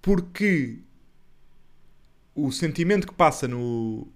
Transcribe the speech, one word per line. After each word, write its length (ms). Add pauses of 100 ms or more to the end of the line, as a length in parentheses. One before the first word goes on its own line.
porque 800 (1500)
o 180
sentimento 540
que 80
passa 340
no 680